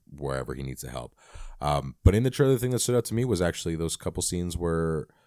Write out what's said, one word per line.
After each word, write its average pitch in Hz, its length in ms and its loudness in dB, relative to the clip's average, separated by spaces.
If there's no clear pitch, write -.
wherever 67 440 -6
he 64 80 -8
needs 65 200 -8
to 65 80 -12
help. 62 260 -10
Um, 69 440 0
but 92 100 8
in 110 80 4
the 127 80 2
trailer, 135 220 4
the 120 60 4
thing 123 140 -2
that 120 80 0
stood 123 160 2
out 113 100 2
to - 80 -4
me 117 100 2
was 107 160 0
actually 85 360 0
those 82 200 -2
couple 90 260 -6
scenes 87 340 -2
where, 82 500 0